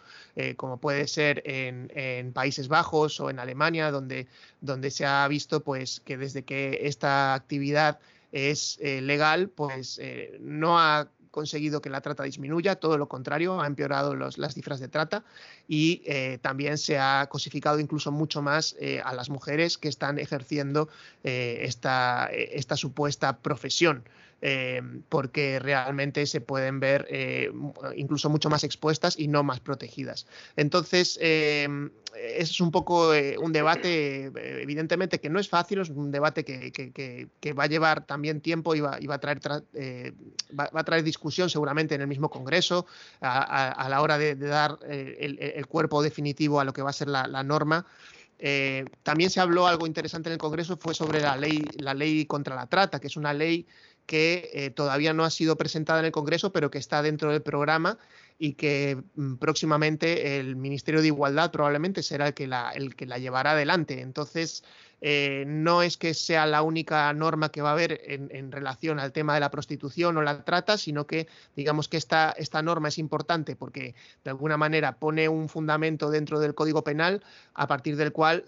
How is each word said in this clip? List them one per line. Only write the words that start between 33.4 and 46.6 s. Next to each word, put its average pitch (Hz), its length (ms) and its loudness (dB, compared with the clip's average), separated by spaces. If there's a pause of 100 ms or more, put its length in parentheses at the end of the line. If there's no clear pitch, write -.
debate, 151 720 2
eh, 127 360 -8
evidentemente, 160 580 -2
que 151 100 -6
no 170 80 0
es 196 100 -2
fácil, 185 320 0
es 175 100 -4
un 143 200 -6
debate 147 340 0
que, 131 280 -10
que, 131 180 -10
que, 127 380 -12 (120)
que 147 120 -4
va 139 120 2
a - 40 6
llevar 156 360 4
también 147 360 -4
tiempo 165 340 0
y 156 60 2
va, 139 200 -2
y 147 60 -8
va 147 80 -4
a 139 60 -6
traer 143 200 -4
tra-, 147 240 -4 (100)
eh, 127 380 -10 (460)
va, 143 160 -2
va 160 60 2
a 156 40 -2
traer 165 200 2
discusión 160 440 0
seguramente 151 460 0
en 139 60 0
el 139 80 -2
mismo 143 200 -2
Congreso 170 560 2 (360)
a, 131 180 0
a, 135 320 0
a 131 180 -4
la 139 140 2
hora 151 160 4
de, 151 160 2
de 139 140 -4
dar, 147 280 2 (120)
eh, 135 320 -8
el, 143 200 -6
el, 143 140 -4
el 143 140 -8
cuerpo 151 340 2
definitivo 147 560 0
a 139 60 2